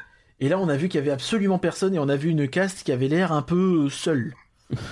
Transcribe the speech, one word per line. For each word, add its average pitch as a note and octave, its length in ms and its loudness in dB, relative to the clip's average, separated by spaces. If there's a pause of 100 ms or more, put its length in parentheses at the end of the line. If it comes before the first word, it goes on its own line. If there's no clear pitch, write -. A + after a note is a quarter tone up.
(400)
Et C3+ 80 0
là, F3+ 100 2
on F#3+ 100 0
a C#3+ 80 2
vu D#3+ 120 -2
qu'il F3 100 -2
y C#3 40 2
avait C#3+ 100 0
absolument F#3+ 460 0
personne F#3+ 360 -2
et E3+ 40 0
on C#3 100 0
a C#3 80 2
vu D3+ 140 -2
une D3 180 2
cast F#3 340 -2
qui - 100 -2
avait C3 160 0
l'air E3 240 2
un D3+ 100 0
peu, F3 440 2
euh, C#3+ 40 -2
seule. C3+ 440 -2 (580)